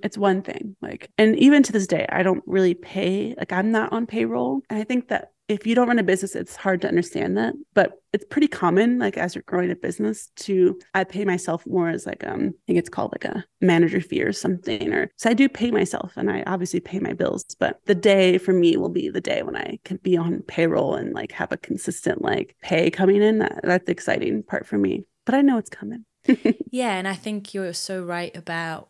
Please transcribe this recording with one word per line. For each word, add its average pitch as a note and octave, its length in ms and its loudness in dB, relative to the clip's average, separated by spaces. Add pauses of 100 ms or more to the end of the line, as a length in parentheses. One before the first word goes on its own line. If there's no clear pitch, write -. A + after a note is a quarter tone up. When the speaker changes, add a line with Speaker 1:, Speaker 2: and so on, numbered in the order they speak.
Speaker 1:
it's - 160 -6
one G3 240 2
thing. - 400 -12
Like, - 380 -12
and A3 180 6
even C#4 240 8
to B3 100 4
this G3+ 140 0
day, E3 240 0
I F#3 140 0
don't F#3+ 240 0
really F#3 260 4
pay, G3 640 -4
like, - 160 -8
I'm G3 160 2
not A3 240 0
on A3+ 140 -2
payroll. A#3+ 640 -2
And G#3+ 80 -4
I A3 40 -4
think B3 260 -2
that - 240 -4 (180)
if G#3 160 -4
you A#3 80 2
don't B3 120 4
run A#3+ 120 4
a G#3 40 4
business, G3 320 0
it's - 200 -8
hard F#3 260 0
to - 60 -2
understand F3 500 0
that, A3+ 160 -2 (200)
but - 280 2 (120)
it's G#3 160 0
pretty D4 180 2
common, A3 520 2
like, G3+ 180 -2
as E3+ 180 -4
you're - 100 -10
growing F3+ 260 0
a F3 40 -4
business G#3 640 -4
to, F#3 420 2 (140)
I F#3+ 100 2
pay F#3+ 220 -6
myself F3 400 -2
more E3+ 240 0
as, E3+ 160 -4
like, - 200 -10
um, - 280 -4
I - 140 -20
think F3 120 2
it's E3+ 100 -4
called, - 240 -6
like, - 120 -10
a - 200 -8 (160)
manager E3+ 400 4
fee - 220 -4
or G#3 100 0
something, F#3 600 -4
or, - 240 -2
so A3+ 120 0
I A#3+ 40 4
do C4 140 4
pay A#3+ 240 -2
myself G3+ 440 -2
and G3 160 -2
I F#3+ 160 -4
obviously F3+ 320 -4
pay F#3 200 -8
my - 140 -4
bills, - 300 -2 (160)
but - 260 -2
the G3+ 100 4
day F#3 420 6
for F#3 160 2
me F3 240 4
will F3 120 0
be F3 200 -4
the F#3 120 -4
day - 220 -2
when - 120 -8
I - 300 -8
can F3+ 120 -8
be F3+ 200 0
on E3+ 260 -2
payroll - 520 0
and, - 180 -6
like, G#2+ 200 -8
have - 180 -6
a - 60 -6
consistent, - 640 -6
like, - 400 -4
pay E3 280 2
coming G3 320 4
in. G#3+ 180 4
That, - 240 -2
that's F#3 220 2
the F3+ 60 -2
exciting - 520 -2
part - 220 -6
for G#3+ 120 -4
me, G3 280 -2 (200)
but A3+ 100 0
I C#4 60 4
know C#4 160 4
it's G#3+ 120 -6
coming. A3 360 -14 (220)
<laughs> - 80 6 (380)
Speaker 2:
Yeah, B3 200 -2
and F#3 120 -4
I G3 100 -4
think G#3 380 -10
you're F#3+ 200 -6
so F#3 280 -8
right F3 320 -8
about E3 560 -8